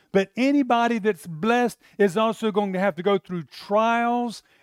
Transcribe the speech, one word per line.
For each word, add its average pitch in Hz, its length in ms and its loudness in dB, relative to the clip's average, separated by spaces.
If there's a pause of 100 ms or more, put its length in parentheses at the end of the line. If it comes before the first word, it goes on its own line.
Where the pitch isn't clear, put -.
(120)
but 196 240 0
anybody 240 640 2
that's 196 260 -2
blessed 208 540 -2 (180)
is 190 200 2
also 220 340 0
going 196 220 -2
to 185 60 -2
have 196 160 0
to 175 80 -10
go 202 140 2
through 180 260 -6
trials 233 1000 -2 (200)